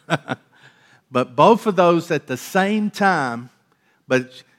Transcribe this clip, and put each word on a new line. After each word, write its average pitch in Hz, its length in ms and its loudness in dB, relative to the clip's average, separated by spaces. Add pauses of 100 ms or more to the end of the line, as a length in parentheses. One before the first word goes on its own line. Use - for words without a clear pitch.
<laughs> - 1040 -12
But 127 240 -4
both 185 320 4
of 208 80 -2
those 170 360 2
at 151 160 -4
the 127 100 -6
same 202 540 -2
time, 135 580 -2 (580)
but 127 380 -4 (140)